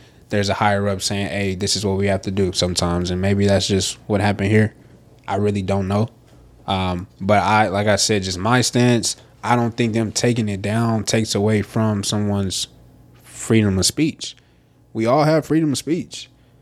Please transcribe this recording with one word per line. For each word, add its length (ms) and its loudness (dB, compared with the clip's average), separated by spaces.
there's 200 0
a 40 2
higher 360 0
up 120 -4
saying, 260 -4
"Hey, 280 -4
this 200 -2
is 100 -4
what 120 0
we 100 0
have 160 0
to 80 -6
do 200 0
sometimes." 600 -2
And 100 -2
maybe 260 2
that's 200 2
just 300 -2
what 140 0
happened 300 0
here. 240 4
I 100 -2
really 240 0
don't 260 -2
know. 220 0
Um, 400 -2
but 200 4
I, 280 2
like 180 0
I 80 4
said, 280 0
just 140 -6
my 240 2
stance, 540 2
I 120 2
don't 200 -2
think 180 0
them 180 0
taking 380 0
it 120 -6
down 420 0
takes 300 -2
away 280 2
from 420 -2
someone's 640 -2
freedom 560 2
of 60 0
speech. 500 -4
We 140 -2
all 180 4
have 220 2
freedom 260 0
of 60 -2
speech. 520 -6